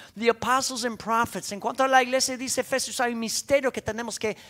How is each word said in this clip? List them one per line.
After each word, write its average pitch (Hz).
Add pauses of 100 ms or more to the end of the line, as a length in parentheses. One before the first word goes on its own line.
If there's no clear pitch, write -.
(160)
the 220
apostles 240
and 226
prophets. 226
En 202
cuanto 247
a 262
la 262
iglesia, 254
dice 247
Efesios, 254
hay 240
un 226
misterio 262
que -
tenemos 220
que 214 (140)